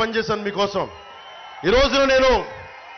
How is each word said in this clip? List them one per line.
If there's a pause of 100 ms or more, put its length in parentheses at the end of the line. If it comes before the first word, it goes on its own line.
పనిచేశాను
మీకోసం. (800)
ఈ
రోజున (100)
నేను (680)